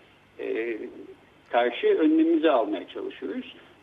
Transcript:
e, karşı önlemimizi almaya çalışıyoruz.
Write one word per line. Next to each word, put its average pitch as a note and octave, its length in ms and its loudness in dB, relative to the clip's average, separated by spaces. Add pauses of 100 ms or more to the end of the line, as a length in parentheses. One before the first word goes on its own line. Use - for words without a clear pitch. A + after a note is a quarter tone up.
(400)
e, A2+ 380 -4 (720)
karşı B2 380 2
önlemimizi D#3+ 640 4
almaya A#2 360 0
çalışıyoruz. F3+ 680 -10 (280)